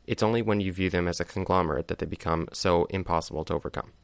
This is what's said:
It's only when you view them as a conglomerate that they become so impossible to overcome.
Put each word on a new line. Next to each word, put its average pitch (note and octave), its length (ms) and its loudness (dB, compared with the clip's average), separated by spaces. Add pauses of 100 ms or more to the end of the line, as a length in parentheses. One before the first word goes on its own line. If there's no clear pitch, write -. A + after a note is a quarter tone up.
It's - 160 0
only A#2 200 2
when G#2 180 2
you F#2+ 120 -2
view F#2 180 0
them F2 160 2
as F2 140 -2
a D#2+ 40 0
conglomerate F2+ 640 0
that F#2 100 -4
they - 80 -2
become E2 460 -2
so F2 340 4
impossible E2 580 -2
to - 100 -2
overcome. - 380 -6 (120)